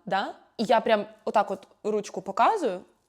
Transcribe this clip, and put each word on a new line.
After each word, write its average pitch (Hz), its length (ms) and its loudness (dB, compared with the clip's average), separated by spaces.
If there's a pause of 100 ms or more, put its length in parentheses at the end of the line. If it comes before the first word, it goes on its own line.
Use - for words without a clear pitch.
да? 208 280 -4 (240)
І 233 60 -2
я 226 180 4
прям 214 240 2 (200)
отак 208 260 2
от - 160 -10 (160)
ручку 208 380 -4
показую, 226 600 0 (280)